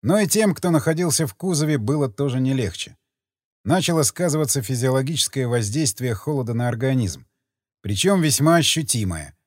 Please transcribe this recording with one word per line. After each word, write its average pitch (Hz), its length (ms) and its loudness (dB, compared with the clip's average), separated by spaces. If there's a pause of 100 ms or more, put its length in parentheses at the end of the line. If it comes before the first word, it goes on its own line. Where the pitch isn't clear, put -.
Но 180 180 2
и 214 60 2
тем, 214 300 2
кто 180 160 0
находился 160 560 0
в - 80 -10
кузове, 156 420 0
было 135 320 0
тоже 131 300 -2
не 131 140 0
легче. - 440 -4 (640)
Начало 160 380 2
сказываться 151 640 0
физиологическое 131 840 -2
воздействие 120 680 -2
холода 123 400 -4
на 123 120 -2
организм, 120 600 -2 (540)
причем 180 380 2
весьма 156 360 4
ощутимое. 104 920 0